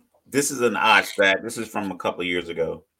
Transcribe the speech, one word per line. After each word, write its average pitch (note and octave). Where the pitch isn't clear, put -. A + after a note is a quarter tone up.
this C#3+
is C3+
an A#2
odd G2+
stat. F#2+
This A2+
is A2
from G#2
a F2+
couple F2+
of F2+
years F2
ago, E2